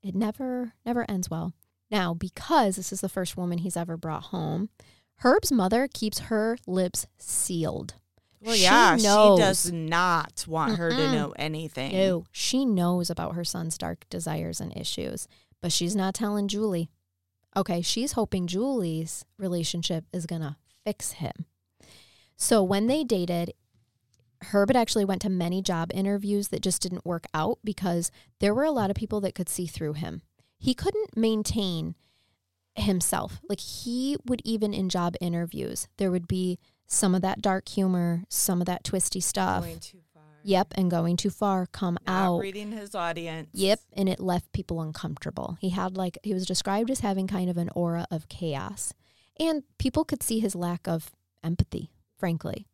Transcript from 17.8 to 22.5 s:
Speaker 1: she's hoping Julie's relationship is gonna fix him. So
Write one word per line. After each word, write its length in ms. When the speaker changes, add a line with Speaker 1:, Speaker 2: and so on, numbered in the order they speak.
Speaker 1:
she's 300
hoping 360
Julie's 760
relationship 720
is 140
gonna 320
fix 280
him. 340
So 280